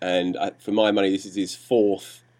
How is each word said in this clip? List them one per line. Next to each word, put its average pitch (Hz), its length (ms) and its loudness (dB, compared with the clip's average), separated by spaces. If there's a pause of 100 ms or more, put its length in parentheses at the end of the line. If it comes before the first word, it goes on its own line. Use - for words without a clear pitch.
and, 90 360 0
uh, - 220 -4
for - 120 -10
my 107 220 2
money, 98 180 2
this 95 140 -2
is 98 100 -16
his 95 220 -6
fourth 104 680 0 (180)